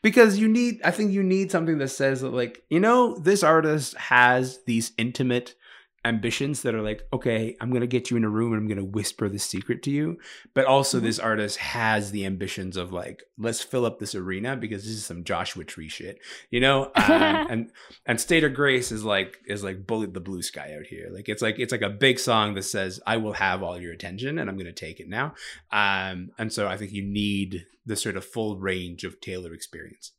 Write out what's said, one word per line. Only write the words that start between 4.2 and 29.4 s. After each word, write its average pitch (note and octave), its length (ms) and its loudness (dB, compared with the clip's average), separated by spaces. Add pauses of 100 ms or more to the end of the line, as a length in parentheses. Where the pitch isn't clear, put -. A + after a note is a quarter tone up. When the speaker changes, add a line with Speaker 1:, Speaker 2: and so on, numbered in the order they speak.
Speaker 1:
these A2+ 320 0
intimate B2 580 0 (500)
ambitions A#2 580 -2
that A#2 120 0
are A2 60 -2
like, G#2+ 200 -6 (120)
"Okay, A#2 480 -2
I'm A#2+ 100 -2
gonna B2 160 0
get A#2+ 240 0
you A#2+ 60 2
in A2+ 80 4
a G#2+ 40 2
room A2+ 220 0
and A2 100 0
I'm G#2+ 60 -2
gonna G2 160 -2
whisper G2+ 460 -2
the G2+ 100 -6
secret - 440 -4
to C#3 60 -4
you." D3+ 280 -2 (360)
But C3+ 120 4
also C3+ 320 4
Speaker 2:
Mm-hmm. A#2 80 2
Speaker 1:
this A2+ 120 0
artist G#2+ 420 -2
has A2 520 0
the G2+ 140 -4
ambitions F#2+ 500 -6
of, F2+ 160 -6
like, - 320 -10 (140)
"Let's A2+ 260 -4
fill B2 220 0
up A2+ 140 -2
this G#2 140 -8
arena G2 440 -4
because G#2 260 -8
this A2 120 -8
is G#2+ 100 -10
some F2 180 -10
Joshua F2+ 400 -4
Tree D#2 240 -14
shit," - 320 -14 (320)
you A#2+ 80 0
know? C3+ 340 2
Speaker 2:
<laughs> - 20 -2
Speaker 1:
Um, D#4 540 4
and, A2+ 220 -4 (340)
and A#2+ 140 0
State E3 240 2
of C#3+ 100 2
Grace C3 380 2
is G#2+ 140 -6
like, G2 320 -2 (100)
is G2+ 160 -6
like F#2+ 240 -8
bullet G#2+ 260 -4
the F#2 60 -10
blue F2+ 220 -8
sky D2+ 360 -10
out D2+ 100 -16
here. E2 220 -14
Like, G2 200 -12
it's G#2 120 -4
like, A2 160 0
it's A#2+ 140 -2
like A2+ 100 -2
a G2+ 80 0
big B2 300 4
song G#2+ 360 2
that F#2+ 80 -4
says, F#2+ 440 -4
"I A2 80 2
will G#2+ 180 -2
have F#2+ 300 0
all F2+ 160 -6
your E2+ 140 -12
attention G#2 460 -8
and A2+ 100 -4
I'm G2 80 -8
gonna F2 160 -10
take D#2+ 260 -14
it - 80 -16
now." B2 280 -6 (360)
Um, F#2+ 680 0
and A2 140 -4
so G2+ 160 -2
I F#2 80 -2
think G2+ 160 -10
you G2+ 100 -6
need G2+ 640 -2 (200)
the A2 100 -4
sort G2 220 -4
of F#2 80 -10
full G#2+ 340 -4
range F#2 460 -4
of E2 160 -12
Taylor F#2 320 -10